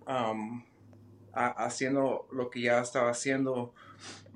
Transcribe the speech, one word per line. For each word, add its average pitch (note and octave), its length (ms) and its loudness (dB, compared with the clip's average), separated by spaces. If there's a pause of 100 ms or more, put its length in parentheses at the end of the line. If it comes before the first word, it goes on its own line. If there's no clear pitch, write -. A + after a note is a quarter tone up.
um, A#2 580 -2 (680)
ha-, B2 340 0
haciendo C3 680 0
lo B2+ 180 -2
que B2 120 -6
ya A#2+ 180 6
estaba B2 300 2
haciendo, C3 640 0 (600)